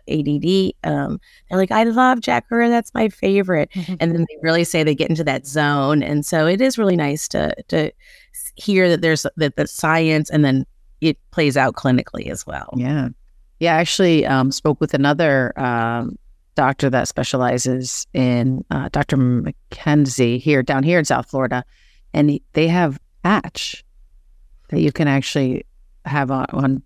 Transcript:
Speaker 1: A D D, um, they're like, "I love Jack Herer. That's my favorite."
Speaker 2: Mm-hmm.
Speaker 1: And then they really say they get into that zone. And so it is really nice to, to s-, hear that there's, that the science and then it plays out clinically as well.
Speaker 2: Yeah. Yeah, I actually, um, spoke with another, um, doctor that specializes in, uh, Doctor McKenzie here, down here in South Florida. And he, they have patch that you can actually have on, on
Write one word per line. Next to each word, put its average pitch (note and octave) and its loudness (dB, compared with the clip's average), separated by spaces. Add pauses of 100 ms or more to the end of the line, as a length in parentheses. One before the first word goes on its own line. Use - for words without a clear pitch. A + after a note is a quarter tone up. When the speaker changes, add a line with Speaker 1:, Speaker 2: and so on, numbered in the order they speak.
Speaker 1:
A D#3 -2
D D3 0
D, F#3+ 0 (100)
um, D3 -4 (300)
they're F#3 -2
like, F#3+ 0
"I G#3+ 4
love A#3+ 2
Jack A#3+ -2
Herer. A#3 2
That's A#3 -2
my A3 0
favorite." F#3+ 0
Speaker 2:
Mm-hmm. F#3 -6
Speaker 1:
And E3+ 0
then E3 0
they D#3+ -6
really E3 2
say E3 0
they D3+ 2
get D3+ -2
into D#3+ -2
that C3+ -4
zone. D3 0
And D3 -2
so D#3+ 0
it G3 2
is C4 0
really F#3+ 2
nice D3+ -2
to, - -2 (140)
to D#3 0
s-, - -16
hear F#3 2
that E3+ 2
there's, D#3+ 0 (100)
that D3+ -2
the - -2
science D#3+ 0
and D3+ 4
then C3+ 2 (380)
it D#3 0 (140)
plays C#3+ 0
out C3 2
clinically - -2
as - -10
well. - -12
Speaker 2:
Yeah. C3 -2 (520)
Yeah, E3 2
I D#3+ 2
actually, E3+ 2
um, C3+ 2
spoke D3 -2
with D#3 0
another, C#3+ 2
um, A#2 -2 (380)
doctor C3+ 0
that B2+ 0
specializes B2+ -2
in, B2+ 0
uh, C#3 -4
Doctor C#3+ 0
McKenzie B2+ 0
here, D3 2
down C3+ 0
here E3+ 2
in D#3 2
South B2 -2
Florida. B2+ -2 (520)
And D3 4
he, D3 0 (100)
they D#3+ 2
have E3 0 (240)
patch - -4 (840)
that D#3 -2
you D3+ 2
can D3+ 0
actually C#3 0 (400)
have C#3 -2
on, C3 -2
on C3+ 0